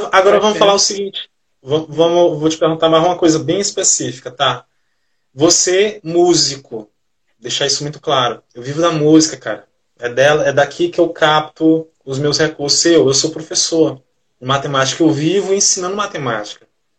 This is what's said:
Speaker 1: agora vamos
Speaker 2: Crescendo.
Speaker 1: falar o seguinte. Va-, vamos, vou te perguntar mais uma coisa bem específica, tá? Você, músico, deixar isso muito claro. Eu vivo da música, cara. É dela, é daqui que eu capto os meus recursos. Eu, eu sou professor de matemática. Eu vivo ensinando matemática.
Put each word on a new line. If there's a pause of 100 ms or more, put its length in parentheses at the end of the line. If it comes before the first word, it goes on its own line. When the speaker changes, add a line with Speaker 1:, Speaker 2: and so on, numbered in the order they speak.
(120)
Speaker 1:
agora
vamos
Speaker 2:
Crescendo.
Speaker 1:
falar
o
seguinte. (340)
Va-,
vamos,
vou
te
perguntar
mais
uma
coisa
bem
específica,
tá? (680)
Você,
músico, (500)
deixar
isso
muito
claro. (100)
Eu
vivo
da
música,
cara. (320)
É
dela,
é
daqui
que
eu
capto (160)
os
meus
recursos.
Eu,
eu
sou
professor (380)
de
matemática.
Eu
vivo
ensinando
matemática. (320)